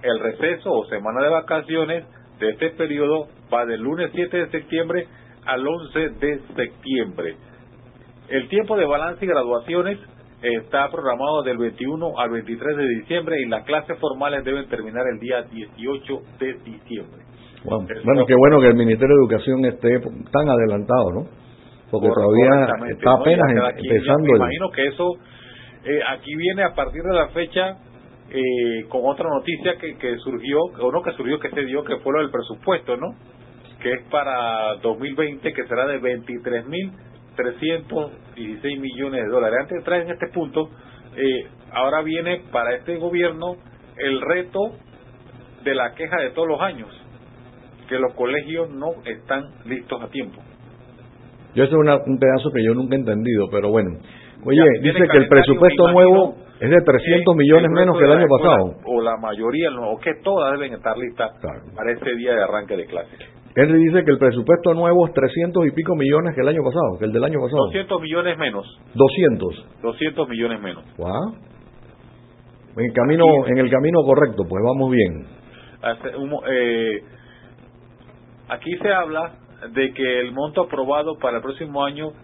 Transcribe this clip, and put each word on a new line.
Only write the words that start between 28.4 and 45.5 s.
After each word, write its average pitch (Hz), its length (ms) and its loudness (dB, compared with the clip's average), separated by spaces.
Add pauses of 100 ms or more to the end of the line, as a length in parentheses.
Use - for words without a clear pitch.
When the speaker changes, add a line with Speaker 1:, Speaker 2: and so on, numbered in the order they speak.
Speaker 1:
con 131 160 -4
otra 143 240 -2
noticia 170 480 -4
que, 156 200 -14
que 120 200 -6
surgió, 131 420 -4 (220)
o 127 100 0
no 165 100 -2
que - 120 -6
surgió, 151 260 -6
que 147 100 -8
se 147 140 -6
dio, 135 200 -6
que 147 140 -6
fue 135 160 -6
lo 151 60 0
del 151 100 -2
presupuesto, 165 680 -4
¿no? 254 100 -10 (760)
Que 123 120 -4
es 123 180 -8
para 117 720 -2
dos 117 160 -2
mil 135 160 -10
veinte, 151 380 -6
que 131 120 -6
será 123 220 -2
de 143 100 -4
veintitrés 120 720 -6
mil 185 240 -8 (460)
trescientos 156 720 -6 (240)
dieciséis 117 440 -10
millones 131 440 -6
de 104 60 -6
dólares. 117 320 0
Antes 143 140 -8
de 170 40 -6
entrar 175 220 -2
en 170 100 -8
este 170 220 -8
punto, 156 360 -4 (460)
eh, 131 320 -2 (240)
ahora 135 300 -2
viene 165 400 -6 (100)
para 120 240 -2
este 147 220 -8
gobierno 175 580 -4 (420)
el 135 240 -2
reto 180 380 -4 (1040)